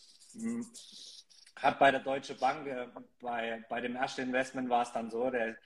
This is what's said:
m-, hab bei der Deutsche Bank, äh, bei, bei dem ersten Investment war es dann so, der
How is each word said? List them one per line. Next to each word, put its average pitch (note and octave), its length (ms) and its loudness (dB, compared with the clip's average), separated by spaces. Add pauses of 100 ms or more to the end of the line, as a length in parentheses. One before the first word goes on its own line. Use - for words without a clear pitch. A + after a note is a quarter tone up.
(340)
m-, A#2 320 -4 (960)
hab C#3 160 4
bei C#3 120 10
der C3+ 100 4
Deutsche C3+ 340 -4
Bank, C#3 320 0
äh, B2+ 220 -6 (340)
bei, A#2 480 -4
bei A#2 100 -2
dem A#2+ 160 -4
ersten C3+ 240 -2
Investment B2+ 480 -2
war A#2+ 140 6
es A#2+ 100 -4
dann A2+ 180 -4
so, A#2 200 0
der A2+ 360 0